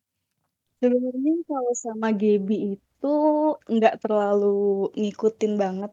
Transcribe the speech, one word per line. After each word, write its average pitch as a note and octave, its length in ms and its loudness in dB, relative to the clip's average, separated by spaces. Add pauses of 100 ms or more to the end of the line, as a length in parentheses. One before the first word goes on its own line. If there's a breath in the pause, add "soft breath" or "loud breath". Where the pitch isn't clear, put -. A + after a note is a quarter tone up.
(840)
Sebenarnya B3+ 520 0 (120)
kalau B3+ 320 -2
sama A3 320 -4
Gaby G3+ 680 0
itu - 360 -4 (560)
nggak A3 320 2
terlalu G3+ 920 0
ngikutin G#3+ 600 -2
banget G3 380 -4